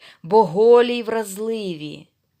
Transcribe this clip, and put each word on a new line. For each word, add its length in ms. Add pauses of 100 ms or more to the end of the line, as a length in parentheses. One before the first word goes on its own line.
(240)
бо 220
голі 520
й 60
вразливі. 1040 (340)